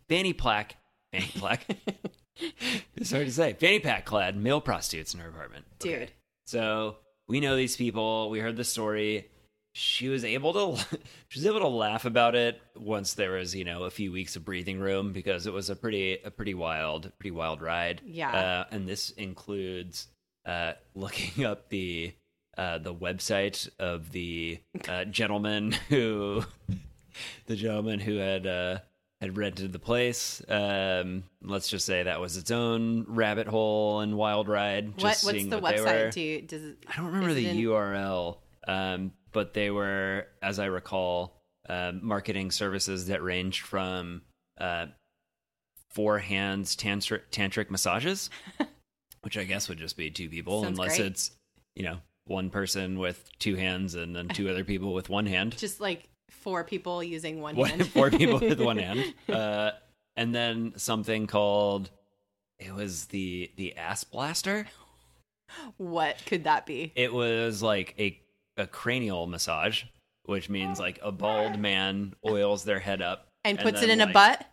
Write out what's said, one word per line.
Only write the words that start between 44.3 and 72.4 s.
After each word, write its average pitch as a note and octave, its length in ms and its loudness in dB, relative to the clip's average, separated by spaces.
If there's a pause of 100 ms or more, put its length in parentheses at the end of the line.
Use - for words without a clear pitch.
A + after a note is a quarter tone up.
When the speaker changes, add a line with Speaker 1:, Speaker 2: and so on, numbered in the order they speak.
Speaker 1:
uh, E2+ 280 -2 (1040)
four G#2+ 280 2
hands G2 580 0
tantric, G2+ 540 -2
tantric G2+ 400 0
massages, A2 600 0 (280)
Speaker 2:
<laughs> - 640 -8
Speaker 1:
which G#2+ 140 -6
I G2+ 80 -2
guess F#2 240 -2
would E2 100 -6
just D#2+ 200 -8
be D#2 120 -2
two E2 200 -8
people, E2+ 320 -2
Speaker 2:
Sounds F#2 160 -2
Speaker 1:
unless F#2 180 2
Speaker 2:
great. G#2 120 2
Speaker 1:
it's, - 220 -4 (440)
you - 80 -8
know, F2 160 -6 (260)
one F#2+ 260 -2
person F#2+ 480 -2
with F2+ 300 -4 (100)
two G2 180 0
hands F#2 400 -2
and E2+ 200 -6
then F2 120 -6
two G2 200 -2
other F#2+ 160 -2
people F#2+ 300 -2
with F#2 160 -4
one G#2 160 2
hand. G2+ 320 0
Speaker 2:
Just, - 220 -6
like, F#3+ 280 -4 (220)
four F3+ 340 -4
people F3+ 400 -4
using D#3+ 380 -6
one D3+ 120 -6
Speaker 1:
One, B2+ 160 4
Speaker 2:
hand. F3+ 160 2
Speaker 1:
<laughs> - 60 -6
four C4+ 180 8
people A#3 280 6
with A3 220 4
one A#2 180 4
Speaker 2:
<laughs> - 0 -
Speaker 1:
hand. G#2+ 360 -2 (140)
Uh, G#2+ 440 2 (440)
and A#2 180 0
then A#2 420 0
something A2 500 0
called, G2+ 640 4 (680)
it F#2+ 160 -12
was F#2+ 320 -6
the, F2+ 500 -4
the F#2 200 -6
Ass E2 280 -4
Blaster. F#3+ 640 -2 (1080)
Speaker 2:
What E3+ 500 -2
could E3+ 180 0
that D3+ 220 4
be? D3+ 280 -6
Speaker 1:
It B2 180 2
was, A#2 500 2
like, G#2 360 2
a, G#2 220 0 (380)
a G2+ 80 0
cranial A2 600 -2
massage, E2+ 580 0 (400)
which G2 260 -4
means, F#2+ 280 -2
like, F#2 240 -4
a G#2 100 -4
bald G#2 460 2
man G2 540 2 (140)
oils G2+ 380 4